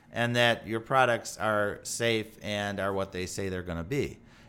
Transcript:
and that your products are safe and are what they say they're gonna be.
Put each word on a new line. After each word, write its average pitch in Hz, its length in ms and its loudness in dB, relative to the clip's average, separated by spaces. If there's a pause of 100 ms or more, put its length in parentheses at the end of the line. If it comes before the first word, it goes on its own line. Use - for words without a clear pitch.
(120)
and 120 240 0
that 120 320 4
your 110 140 -2
products 120 560 2
are 104 460 0
safe 113 580 0
and 101 400 -4
are 98 100 0
what 95 200 -2
they 92 140 -4
say 98 220 -4
they're 90 160 -4
gonna 82 200 -4
be. 110 360 -2 (300)